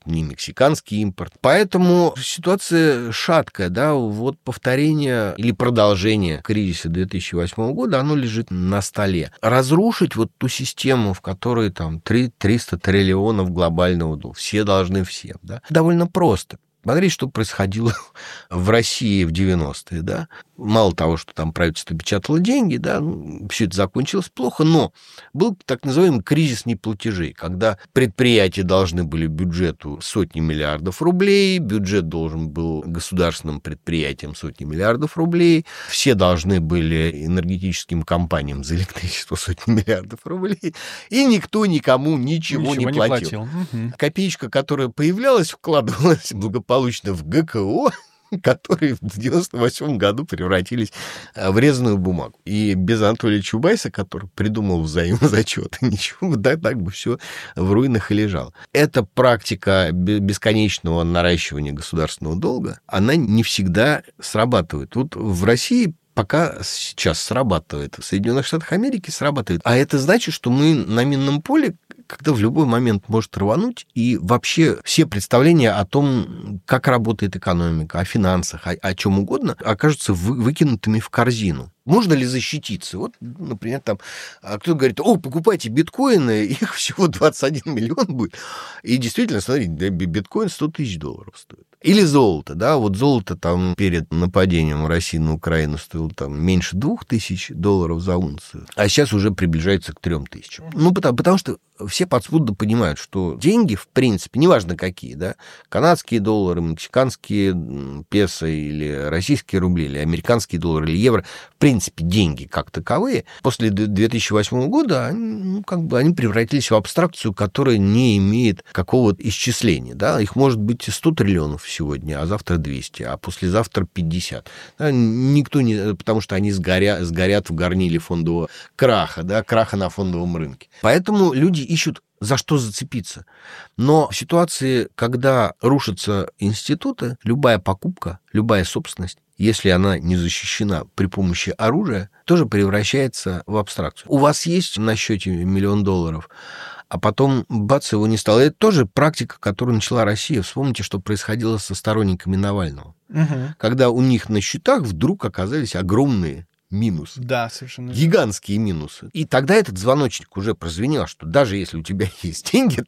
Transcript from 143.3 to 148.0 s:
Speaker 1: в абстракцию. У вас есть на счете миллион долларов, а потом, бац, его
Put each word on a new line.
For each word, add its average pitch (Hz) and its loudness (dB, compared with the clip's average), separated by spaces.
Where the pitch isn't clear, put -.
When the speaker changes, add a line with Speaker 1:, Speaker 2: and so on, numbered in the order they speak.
Speaker 1:
в 98 -4
абстракцию. - -6
У 143 4
вас 147 4
есть 170 -2
на 110 0
счете 101 -2
миллион 98 2
долларов, 85 0
а 90 -4
потом, 131 2
бац, 117 0
его 107 2